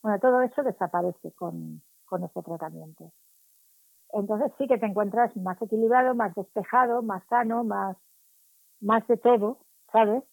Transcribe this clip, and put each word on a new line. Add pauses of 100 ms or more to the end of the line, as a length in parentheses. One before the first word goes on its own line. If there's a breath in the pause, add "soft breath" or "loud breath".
Bueno,
todo
eso
desaparece
con, (240)
con
este
tratamiento. (1000)
Entonces
sí
que
te
encuentras
más
equilibrado,
más
despejado,
más
sano,
más, (840)
más
de
todo, (320)
¿sabes?